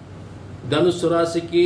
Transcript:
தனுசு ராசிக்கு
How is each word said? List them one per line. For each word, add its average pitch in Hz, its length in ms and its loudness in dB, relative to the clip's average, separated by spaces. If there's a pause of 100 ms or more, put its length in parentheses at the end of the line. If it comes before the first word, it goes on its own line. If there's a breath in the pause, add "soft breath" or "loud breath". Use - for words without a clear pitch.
(680)
தனுசு 165 440 2
ராசிக்கு 170 520 2